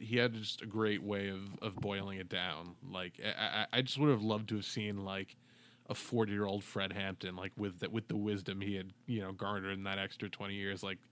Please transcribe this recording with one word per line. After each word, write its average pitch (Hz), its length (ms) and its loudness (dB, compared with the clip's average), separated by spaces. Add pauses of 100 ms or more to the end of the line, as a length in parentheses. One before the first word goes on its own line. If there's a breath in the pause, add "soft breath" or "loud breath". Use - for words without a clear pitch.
he 113 160 0
had 120 160 6
just 110 280 -4
a - 40 -8
great 104 360 2
way 98 280 0
of, 95 100 -4 (220)
of 104 160 -2
boiling 98 420 -2
it 90 100 -6
down. 87 460 -2 (160)
Like, 92 320 -6
I, 107 500 0
I, 117 60 2
I - 20 8
just 131 160 0
would 147 120 8
have 113 140 6
loved 107 260 2
to 110 60 0
have 101 100 -2
seen, 104 400 -2
like, 98 300 -4 (540 soft breath)
a 107 60 -2
forty-year-old 101 680 2
Fred 98 300 -2
Hampton, 95 420 -2
like, 92 220 -4
with 95 220 -2
the, 95 100 -2
with 110 180 -2
the 110 100 0
wisdom 101 440 0
he 98 140 0
had, 95 160 -6 (160)
you 110 140 2
know, 95 100 -4
garnered 98 460 0
in 98 80 -4
that 98 140 0
extra 98 300 -4
twenty 98 260 -6
years, 98 280 -2
like, 95 140 -4 (140)